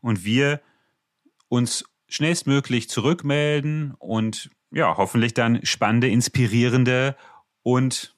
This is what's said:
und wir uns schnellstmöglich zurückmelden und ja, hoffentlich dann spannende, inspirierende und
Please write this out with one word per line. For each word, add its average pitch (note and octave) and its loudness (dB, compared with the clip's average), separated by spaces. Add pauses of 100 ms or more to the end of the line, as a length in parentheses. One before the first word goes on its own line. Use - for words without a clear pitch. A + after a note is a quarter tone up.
und G#2+ -2
wir C#3+ 2 (880)
uns B2 -2 (240)
schnellstmöglich C#3 0
zurückmelden D3 -2
und A2 -4 (220)
ja, B2 0
hoffentlich A#2 0
dann A#2+ 0
spannende, A#2 0
inspirierende B2 2 (460)
und B2+ -2